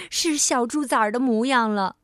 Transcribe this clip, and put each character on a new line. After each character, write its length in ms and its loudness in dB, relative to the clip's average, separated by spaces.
是 260 -2
小 300 0
猪 180 -2
崽 140 0
儿 140 2
的 80 -2
模 260 2
样 260 2
了。 320 -2